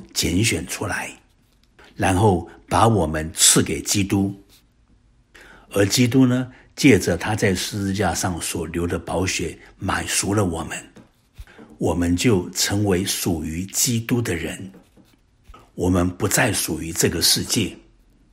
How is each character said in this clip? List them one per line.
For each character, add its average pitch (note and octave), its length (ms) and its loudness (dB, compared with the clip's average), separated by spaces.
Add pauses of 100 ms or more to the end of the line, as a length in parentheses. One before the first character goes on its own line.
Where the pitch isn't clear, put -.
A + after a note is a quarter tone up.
(140)
拣 F2+ 300 0
选 - 240 -2
出 - 180 -8
来， - 240 -6 (840)
然 F#2+ 200 2
后 F#2+ 320 4 (220)
把 F#2 180 4
我 G2 200 4
们 D#2 260 -4
赐 - 300 4
给 - 180 -4
基 - 220 0
督。 G2 320 0 (1400)
而 G2+ 120 4
基 A#2+ 240 2
督 C3 200 4
呢， B2 240 0 (240)
借 A#2 240 6
着 F2+ 180 -2
他 A2 180 -4
在 G#2 200 0
十 - 240 -6
字 G2 120 -4
架 F#2+ 220 0
上 F2 260 -4
所 - 280 -6
流 E2+ 180 -4
的 F2 140 -2
宝 E2+ 260 -4
血， E2+ 320 -4 (220)
买 F2 260 -4
赎 - 280 -2
了 G#2 120 2
我 E2 180 -4
们， D2 140 -10 (1000)
我 F#2+ 160 0
们 F2 220 0
就 F#2 360 2
成 G2+ 340 0
为 F#2+ 180 2
属 F2 400 -2
于 D#2+ 220 -6
基 A#2 340 -2
督 A#2 220 -2
的 F#2+ 120 -4
人， F#2 380 -8 (1040)
我 F2 140 0
们 F2+ 200 2
不 F#2 160 -6
再 - 280 0
属 - 280 -4
于 E2 120 -10
这 A2 160 0
个 E2+ 120 -4
世 - 220 2
界。 - 320 -2 (580)